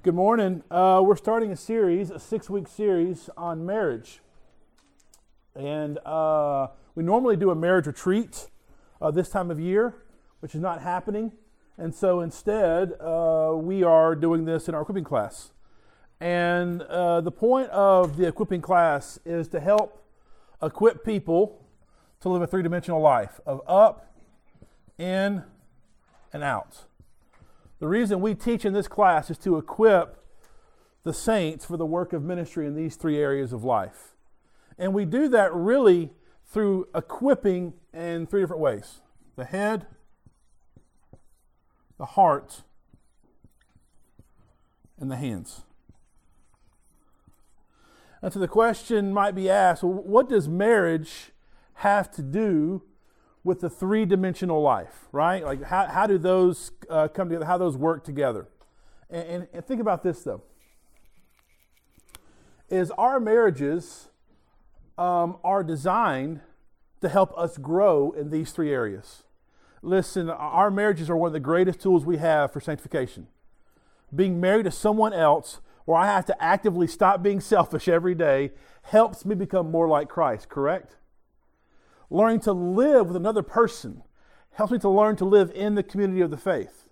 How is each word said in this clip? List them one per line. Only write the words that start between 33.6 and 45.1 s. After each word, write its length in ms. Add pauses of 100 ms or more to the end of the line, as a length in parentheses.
life. 500 (640)
And 160
we 100
do 240
that 260
really 600 (320)
through 500
equipping 760 (200)
in 340
three 120
different 220
ways. 400 (340)
The 80
head, 440 (2000)
the 80
heart, 560 (2250)
and 140